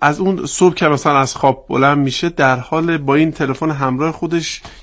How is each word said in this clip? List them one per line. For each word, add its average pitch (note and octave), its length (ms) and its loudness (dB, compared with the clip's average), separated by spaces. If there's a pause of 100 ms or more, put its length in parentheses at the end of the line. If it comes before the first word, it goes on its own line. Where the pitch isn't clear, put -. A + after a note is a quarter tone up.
از D3 200 2
اون F#3 260 0
صبح F3 280 2
که E3 140 0
مثلاً D3 300 2
از C3+ 160 0
خواب C3 340 0
بلند C#3 300 2
می‌شه C#3 300 -2
در C3 300 2
حال E3 380 -2
با C#3 180 0
این D#3 180 2
تلفن D#3 380 -2
همراه C#3 420 -2
خودش E3 500 -6 (200)